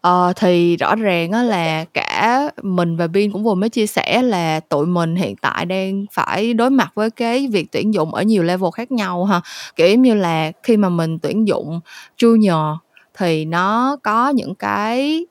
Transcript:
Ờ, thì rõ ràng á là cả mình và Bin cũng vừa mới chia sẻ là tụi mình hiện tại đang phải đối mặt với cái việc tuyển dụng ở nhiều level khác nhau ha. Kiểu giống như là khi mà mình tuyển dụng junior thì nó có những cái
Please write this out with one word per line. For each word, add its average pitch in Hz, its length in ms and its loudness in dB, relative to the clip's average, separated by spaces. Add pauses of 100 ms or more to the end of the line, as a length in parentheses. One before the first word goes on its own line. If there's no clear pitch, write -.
Ờ, 180 360 4
thì 175 400 2
rõ - 200 2
ràng 180 360 0
á 226 100 0
là 165 420 -2 (100)
cả 247 560 -2 (120)
mình 175 340 -2
và 170 100 -2
Bin 196 260 0
cũng 202 120 -6
vừa 220 100 2
mới 196 160 0
chia 220 160 -2
sẻ - 360 0
là 170 380 0
tụi 151 260 -2
mình 170 300 0
hiện 147 200 -4
tại - 300 -4
đang 190 460 -4
phải 226 420 -2
đối 233 160 2
mặt 262 240 0
với 220 160 -2
cái 240 420 -2
việc 170 200 0
tuyển 214 220 0
dụng 160 200 -2
ở - 80 -2
nhiều 208 200 2
level 180 320 0
khác 240 180 -8
nhau 185 320 -2
ha. 196 160 2 (360)
Kiểu 170 120 6
giống 233 140 6
như 247 120 6
là 165 380 0 (100)
khi 226 140 2
mà 202 120 2
mình 165 300 -2
tuyển 208 300 -2
dụng 165 320 -4 (380)
junior 185 580 4 (420)
thì 160 260 0
nó 208 580 0
có 226 260 0
những 254 260 -2
cái 240 760 -2